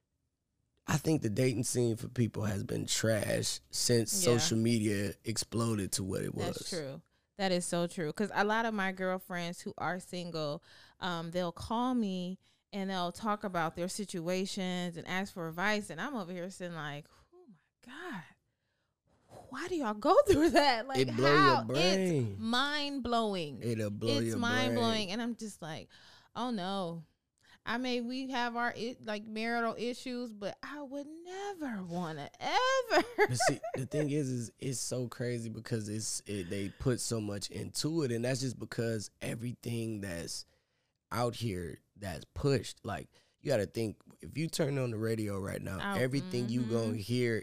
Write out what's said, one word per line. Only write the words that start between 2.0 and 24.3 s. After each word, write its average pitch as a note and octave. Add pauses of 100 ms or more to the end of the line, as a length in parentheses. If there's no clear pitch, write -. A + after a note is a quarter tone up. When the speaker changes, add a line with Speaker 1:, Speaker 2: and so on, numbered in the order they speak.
Speaker 1:
people G#2+
has G2+
been A2
trash A2 (120)
since -
Speaker 2:
Yeah. B2
Speaker 1:
social A2+
media G#2+ (100)
exploded A2
to G2+
what F#2
it -
was. -
Speaker 2:
That's -
true. D#3 (380)
That F#3+
is F3+
so F3
true. E3
'Cause G3+
a G3
lot A3
of A3
my F#3+
girlfriends F#3
who -
are E3+
single, E3 (380)
um, E3+
they'll F3
call B3
me F#3 (360)
and G3
they'll F3+
talk G#3+
about E3+
their F3
situations F3+
and -
ask F#3+
for E3+
advice. G3+
And D3+
I'm C#4+
over F3+
here F3+
sitting F3
like, D3 (280)
"Oh, F4 (100)
my -
God. D4 (1300)
Why C#4
do F#4
y'all B3
go A#3+
<laughs> C#5+
through E4
that?" B3+
Like, -
Speaker 1:
It B2+
blow C3
your D3 (180)
Speaker 2:
how? A#2
Speaker 1:
brain. D#3
Speaker 2:
It's G2
mind-blowing. A#3
Speaker 1:
It'll A2
blow -
Speaker 2:
It's -
Speaker 1:
your A2+